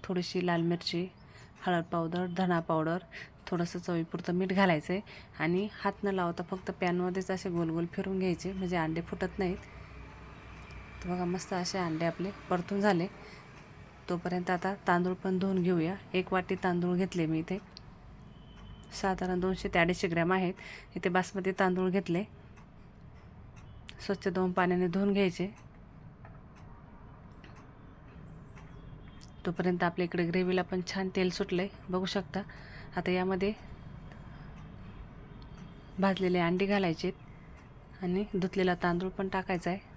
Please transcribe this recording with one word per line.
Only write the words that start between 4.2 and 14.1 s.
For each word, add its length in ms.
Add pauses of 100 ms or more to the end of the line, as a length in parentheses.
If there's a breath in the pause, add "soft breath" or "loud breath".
मीठ 200
घालायचं 400
आहे 80 (380 loud breath)
आणि 340
हात 300
न 80
लावता 320
फक्त 280
पॅनमध्येच 600
असे 180
गोल 200
गोल 240
फिरून 260
घ्यायचे, 340
म्हणजे 240
अंडे 240
फुटत 380
नाहीत. 180 (1500)
तर 60
बघा, 160
मस्त 280
असे 260
अंडे 260
आपले 260 (180)
परतून 320
झाले. 260 (1000 loud breath)
तोपर्यंत 400